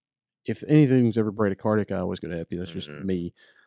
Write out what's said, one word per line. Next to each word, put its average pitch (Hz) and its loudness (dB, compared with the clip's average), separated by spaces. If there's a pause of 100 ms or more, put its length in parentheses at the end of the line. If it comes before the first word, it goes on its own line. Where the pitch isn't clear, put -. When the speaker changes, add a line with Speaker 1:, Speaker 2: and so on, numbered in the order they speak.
(460)
Speaker 1:
if - -8
anything's 127 4
ever 107 0
bradycardic, 107 0
I 95 -2
always 92 -4
go 78 -10
to 85 -6
epi. 85 -8
That's 87 -8
just 85 -12
Speaker 2:
Mm-hmm. 73 -12
Speaker 1:
me. 90 -4 (320)